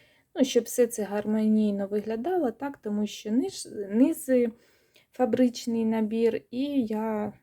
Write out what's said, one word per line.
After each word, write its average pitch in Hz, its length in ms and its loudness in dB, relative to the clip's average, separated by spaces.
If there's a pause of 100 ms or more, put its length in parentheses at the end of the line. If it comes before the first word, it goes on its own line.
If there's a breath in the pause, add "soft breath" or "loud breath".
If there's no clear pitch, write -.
(360 soft breath)
Ну, 302 80 2
щоб 240 200 2
все 240 240 2
це 226 160 -6
гармонійно 208 840 0
виглядало, 226 640 -2
так, 277 260 -10
тому 208 300 -2
що - 240 -8
низ, 339 380 -2 (200)
низ 262 400 2 (840 soft breath)
фабричний 233 720 0
набір, 226 560 2 (100)
і 269 340 0
я 214 580 -4